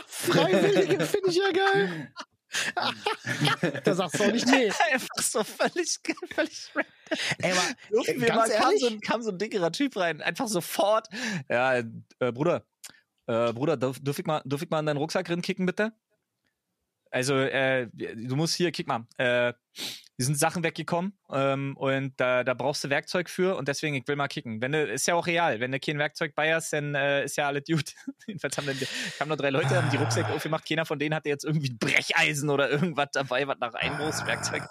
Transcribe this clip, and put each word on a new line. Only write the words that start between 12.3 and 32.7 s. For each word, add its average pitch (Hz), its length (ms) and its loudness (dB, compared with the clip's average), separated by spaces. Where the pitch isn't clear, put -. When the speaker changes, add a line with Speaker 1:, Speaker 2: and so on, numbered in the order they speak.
Speaker 2:
Bruder, 127 340 0
äh, 117 260 2
Bruder, 143 240 0
darf, 127 240 -2
darf 139 180 -4
ich 180 60 -6
mal, 156 200 0
darf - 0 -
ich - 0 -
mal, 135 40 -10
darf 143 140 -2
ich 165 60 -12
mal 160 120 0
in 151 60 -2
deinen 147 100 0
Rucksack 160 320 -2
rinkicken, 180 360 -2
bitte? 208 280 0
Also, 127 240 2
äh, 131 580 2
du 113 420 -6
musst 160 200 0
hier, 175 160 0
kick - 160 -6
mal, 120 180 -2
äh, 123 360 2
hier - 500 -8
sind 143 120 2
Sachen 160 260 0
weggekommen, 170 540 -2
ähm, 139 440 0
und 135 420 0
da, 127 240 2
da 127 100 0
brauchst 127 300 -2
du 143 60 -6
Werkzeug 160 400 -2
für 185 280 0
und 139 100 -4
deswegen, 147 280 -2
ich 127 120 -6
will 143 80 0
mal 143 120 -2
kicken. 113 340 -8
Wenn 135 120 -2
du, 151 120 2
ist 117 220 -2
ja 180 80 4
auch 170 120 0
real, 165 320 2
wenn 123 120 -2
du 135 80 -2
kein 151 200 -4
Werkzeug 151 360 -4
bei 156 180 2
hast, 160 200 -2
dann, 147 220 -2
äh, 139 300 2
ist 143 120 -6
ja 147 100 0
alles 143 220 -2
gut. 160 240 0
<laughs> - 200 -14
Jedenfalls 151 300 -6
haben 147 100 -4
dann, 135 120 -4
kamen 143 120 -4
nur 156 80 0
drei 139 120 0
Leute, 135 280 2
haben 123 120 2
die 139 80 0
Rucksäcke 120 340 0
Speaker 1:
Ah. - 20 -2
Speaker 2:
aufgemacht, 156 340 -4
keiner 156 180 0
von 151 140 -4
denen 151 160 0
hatte 156 140 -4
jetzt 143 160 -2
irgendwie 151 260 0
ein 113 80 -10
Brecheisen 147 720 2
oder 139 200 4
irgendwas 143 440 0